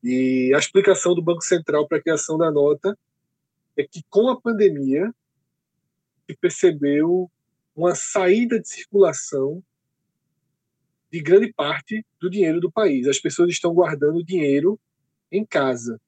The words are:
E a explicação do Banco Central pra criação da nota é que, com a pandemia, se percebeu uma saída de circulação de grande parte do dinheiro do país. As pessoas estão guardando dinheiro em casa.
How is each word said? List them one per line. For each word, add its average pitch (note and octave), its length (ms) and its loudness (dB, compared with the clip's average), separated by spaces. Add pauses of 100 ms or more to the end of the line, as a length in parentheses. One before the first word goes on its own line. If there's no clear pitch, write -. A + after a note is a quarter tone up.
E B2+ 520 0
a D3 40 4
explicação F#3 560 2
do E3+ 80 -2
Banco E3+ 200 -2
Central D3+ 460 0
pra D#3+ 120 -2
criação D#3 380 -2
da E3 120 2
nota D3 460 0 (800)
é C#3 60 -2
que, D3+ 260 -10
com A3 200 2
a B3 120 -4
pandemia, F#3 720 0 (1160)
se - 80 -14
percebeu E3 960 0 (440)
uma E3+ 200 0
saída A3 680 0
de - 80 -18
circulação D#3 920 0 (1500)
de E3 100 -8
grande F#3+ 320 4
parte D3+ 520 -6 (160)
do F3+ 100 -4
dinheiro F3 300 0
do F3 100 -4
país. C#3+ 380 0
As C3+ 100 0
pessoas E3+ 320 0
estão E3+ 240 -2
guardando D#3+ 500 2
dinheiro E3 540 0 (520)
em G#3 140 -4
casa. A#2+ 640 -4